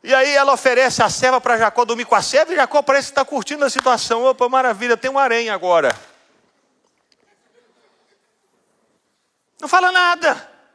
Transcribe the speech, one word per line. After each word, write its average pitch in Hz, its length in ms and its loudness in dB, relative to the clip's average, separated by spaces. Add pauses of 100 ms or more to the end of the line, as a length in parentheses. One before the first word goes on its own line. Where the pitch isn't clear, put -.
E 262 120 0
aí 269 180 2
ela 277 200 4
oferece 247 500 0
a 202 60 2
serva 254 300 0
pra 247 180 0
Jacó 226 280 0
dormir 226 200 -6
com 233 100 0
a 196 80 2
serva 320 300 0
e - 20 -4
Jacó 285 260 0
parece 277 280 0
que - 60 -10
tá 277 80 0
curtindo 285 400 -6
a 269 60 0
situação. 233 540 -2
"Opa, 254 260 0
maravilha, 240 480 0
tem 262 140 -6
um 269 80 -2
harém 233 300 0
agora." 170 460 0 (3750)
Não 302 80 -14
fala 370 240 2
nada. 349 580 -2 (240)